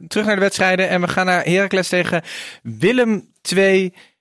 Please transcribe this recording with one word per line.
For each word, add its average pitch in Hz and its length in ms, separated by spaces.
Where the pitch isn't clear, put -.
terug 208 180
naar 214 80
de 190 60
wedstrijden. 185 480
En 180 120
we 180 80
gaan 185 180
naar 180 180
Heracles 185 440
tegen 175 340
Willem 208 800
twee. 190 540